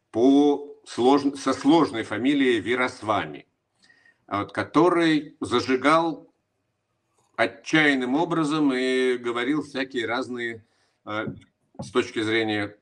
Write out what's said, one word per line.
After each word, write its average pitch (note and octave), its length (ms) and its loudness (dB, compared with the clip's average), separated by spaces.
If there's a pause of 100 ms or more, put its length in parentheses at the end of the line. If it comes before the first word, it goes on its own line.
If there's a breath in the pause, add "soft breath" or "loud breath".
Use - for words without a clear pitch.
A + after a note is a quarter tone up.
(100)
по C#3+ 760 4
слож-, C#3 520 2
со - 160 -4
сложной C#3 500 2
фамилией B2 580 0
Вирасвами, G#2+ 880 -4 (800 soft breath)
а G2+ 140 -4
вот, G2 120 -8
который D#3+ 880 0
зажигал C3+ 880 0 (1080)
отчаянным C3+ 800 0
образом D#3 600 0
и B2+ 420 0
говорил A#2+ 460 -2
всякие C3 440 -6
разные, A#2 580 -6 (420)
э, G#2+ 200 -6 (540)
с - 100 -14
точки A#2+ 300 -2
зрения G#2+ 480 -2 (140)